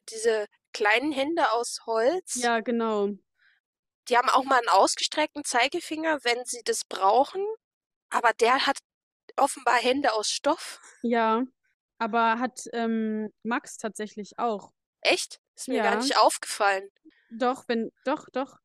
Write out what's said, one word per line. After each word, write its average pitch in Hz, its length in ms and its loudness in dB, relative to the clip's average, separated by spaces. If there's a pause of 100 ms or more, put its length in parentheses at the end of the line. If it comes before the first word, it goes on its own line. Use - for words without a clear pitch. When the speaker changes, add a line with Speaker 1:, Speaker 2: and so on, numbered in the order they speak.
(100)
Speaker 1:
diese 220 360 0 (280)
kleinen 240 380 2
Hände 277 400 0
aus 240 340 -4
Holz. 240 680 0
Speaker 2:
Ja, 226 80 0
genau. 220 560 -2 (920)
Speaker 1:
Die 240 80 2
haben 247 120 4
auch 254 160 4
mal 269 140 4
einen 240 100 -2
ausgestreckten 285 760 2
Zeigefinger, 311 760 -2
wenn 240 220 -2
sie 240 180 -10
das - 220 -4
brauchen, 233 600 2 (680)
aber 226 240 2
der 247 320 2
hat 277 120 0 (580)
offenbar 262 440 2
Hände 254 340 0
aus 214 160 -2
Stoff. - 500 -4 (220)
Speaker 2:
Ja, 233 420 0 (540)
aber 226 420 0
hat, 247 320 -6
ähm, 220 580 -2 (140)
Max 233 340 -6
tatsächlich 208 600 -12
auch. 220 340 -6 (300)
Speaker 1:
Echt? - 380 0 (140)
Ist - 140 -14
mir 262 120 0
gar 208 140 2
Speaker 2:
Ja. 226 80 0
Speaker 1:
nicht - 140 0
aufgefallen. 202 720 2 (400)
Speaker 2:
Doch, 247 380 -2
wenn, 226 220 -2 (140)
doch, 294 280 -4
doch. 262 320 -8